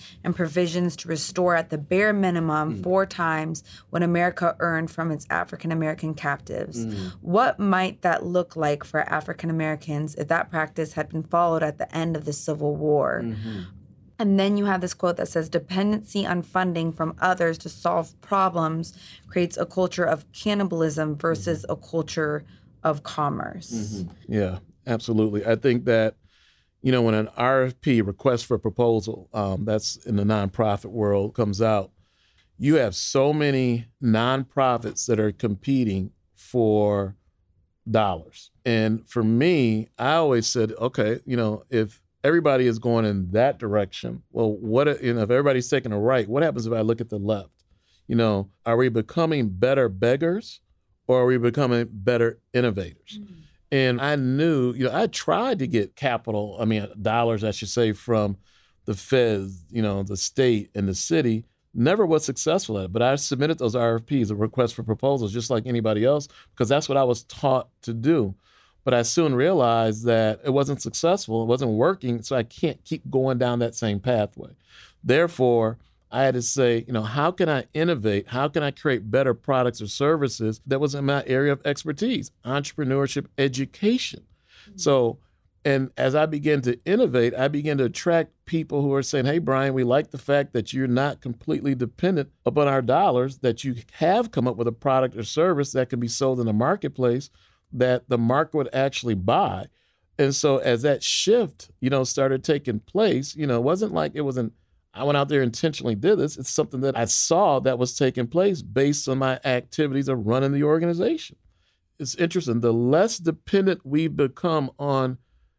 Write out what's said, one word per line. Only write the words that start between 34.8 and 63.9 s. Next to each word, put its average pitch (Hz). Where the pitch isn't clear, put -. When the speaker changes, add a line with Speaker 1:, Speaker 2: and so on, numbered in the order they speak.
Speaker 2:
that 110
are 107
competing 104
for 104
dollars. 104
And 110
for 117
me, 117
I 135
always 139
said, 110
"Okay, 117
you 123
know, 107
if 110
everybody 143
is 113
going 117
in 98
that 120
direction, 107
well, 117
what, 117
you 123
know, 120
if 104
everybody's 131
taking 131
a 104
right, 117
what 131
happens 127
if 113
I 113
look 113
at 110
the 107
left? 101
You 117
know, 107
are 117
we 127
becoming 135
better 123
beggars 135
or 127
are 123
we 127
becoming 120
better 117
innovators?" 104
Speaker 1:
Mm. 208
Speaker 2:
And 131
I 147
knew, 135
you 127
know, 120
I 190
tried 202
to 131
get 104
capital, 107
I 117
mean, 107
dollars, 113
I 107
should 101
say, 113
from 104
the 107
feds, 98
you 113
know, 101
the 98
state 117
and 98
the 92
city, 120
never 180
was 160
successful 143
at 95
it. 87
But 110
I 131
submitted 143
those 117
R 117